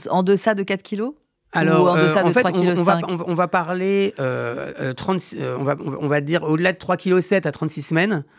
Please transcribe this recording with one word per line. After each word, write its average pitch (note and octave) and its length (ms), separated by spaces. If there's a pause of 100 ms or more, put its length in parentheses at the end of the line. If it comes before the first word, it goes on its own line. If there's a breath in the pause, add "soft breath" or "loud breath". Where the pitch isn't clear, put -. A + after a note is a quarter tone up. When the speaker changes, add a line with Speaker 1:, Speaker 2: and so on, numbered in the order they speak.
(100)
Speaker 1:
en F#3 120
deçà G3+ 320
de G3 80
quatre G3 200
kilos ? A3 320 (380)
Speaker 2:
Alors, D#3+ 320
Speaker 1:
Ou F3+ 40
en F3 80
Speaker 2:
euh, D#3 80
Speaker 1:
deçà E3+ 180
Speaker 2:
en F3+ 60
Speaker 1:
de F3 60
Speaker 2:
fait, B3 180
on, F#3+ 60
on F3+ 160
va, F3 240
Speaker 1:
trois E3 100
kilos ? F3 180
Speaker 2:
on, F3+ 40
on F3 40
va F3 140
parler, F#3 720
euh, B2+ 580
euh, C3+ 140
trente, E3+ 300 (180)
euh, B2+ 180
on C#3 60
va, C#3+ 180
on C#3+ 80
va, C3+ 120
on D3+ 60
va D3 120
dire D#3+ 220
au-delà D#3+ 320
de - 20
trois F3+ 220
kilos F3+ 260
sept F#3+ 220
à D3 60
trente-six D3+ 280
semaines, E3 440 (140)